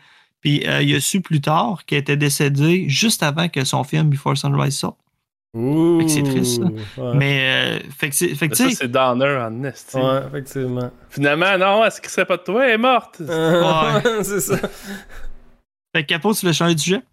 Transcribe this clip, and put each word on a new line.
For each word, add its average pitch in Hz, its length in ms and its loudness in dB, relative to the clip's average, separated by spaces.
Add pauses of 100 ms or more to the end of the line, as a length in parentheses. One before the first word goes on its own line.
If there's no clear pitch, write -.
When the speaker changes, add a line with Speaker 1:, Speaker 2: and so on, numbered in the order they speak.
(400)
Speaker 1:
Puis, 147 300 0
euh, 143 140 2
il 143 120 2
a 143 60 0
su - 180 -2
plus 160 220 0
tard 165 440 0
qu'elle 147 140 -2
était 143 160 0
décédée 147 720 2
juste 196 360 0
avant 160 260 0
que 131 160 -2
son 135 180 -2
film 156 240 0
Before 139 300 0
Sunrise 143 400 -2
sorte. - 180 -6 (580)
Speaker 2:
Ouh. 160 460 2
Speaker 1:
Fait 165 60 2
que 160 60 2
c'est 147 120 0
triste, 127 380 0
ça. 110 400 -4
Speaker 2:
Ouais. 123 140 -6
Speaker 1:
Mais, 139 280 2
euh, 131 540 0
fait 151 120 -4
que 139 60 -6
c'est, 180 200 0
fait 156 120 0
que, - 60 -2
Speaker 3:
Mais - 20 -2
ça, 226 80 2
Speaker 1:
tu 262 60 4
sais, 233 80 -2
Speaker 3:
c'est 135 100 -4
downer 131 500 2
en 117 280 -6
esti. - 320 -10
Speaker 2:
Ouais, 131 320 2
effectivement. 127 600 -6 (200)
Speaker 3:
Finalement, 156 480 2
non, 196 260 4
est-ce 202 160 0
que - 100 -14
c'est 190 140 0
pas 180 140 0
de - 60 -20
toi ? 233 220 0
Elle 226 100 4
est - 20 2
morte. 240 420 0
Speaker 2:
Euh, 160 420 2 (400)
Speaker 1:
Ouais. - 80 -
Speaker 2:
<laughs> 214 140 0
c'est 196 160 -4
ça. 185 160 -2 (1400)
Speaker 1:
Fait 160 100 -2
que 143 40 -10
Capo, 180 260 0
tu 196 120 -2
veux 170 80 2
changer 170 220 2
de 156 40 0
sujet ? 185 220 0 (120)